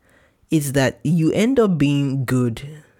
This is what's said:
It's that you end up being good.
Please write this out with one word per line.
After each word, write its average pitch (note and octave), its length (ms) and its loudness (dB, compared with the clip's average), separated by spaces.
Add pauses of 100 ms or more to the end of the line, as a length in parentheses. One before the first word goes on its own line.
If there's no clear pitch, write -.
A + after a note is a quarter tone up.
(500)
It's C#3+ 220 0
that C3+ 300 0
you D#3+ 300 2
end B3 260 0
up G3 200 2
being C#3 460 0
good. B2+ 600 -4 (160)